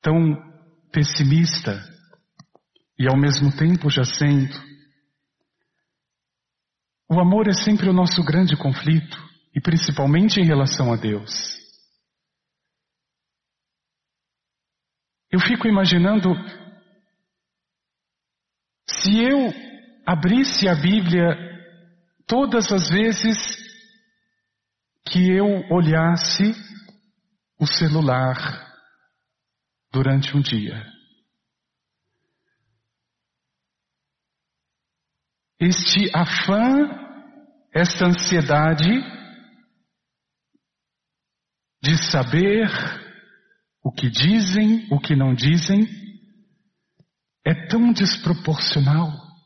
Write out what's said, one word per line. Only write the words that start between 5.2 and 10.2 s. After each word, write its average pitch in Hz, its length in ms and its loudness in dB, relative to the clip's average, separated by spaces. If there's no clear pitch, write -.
o 170 120 2
amor 202 280 2
é 196 40 2
sempre 196 360 0
o 185 40 2
nosso 180 300 2
grande 151 340 2
conflito, 151 600 -2
e 147 60 -2
principalmente 160 800 0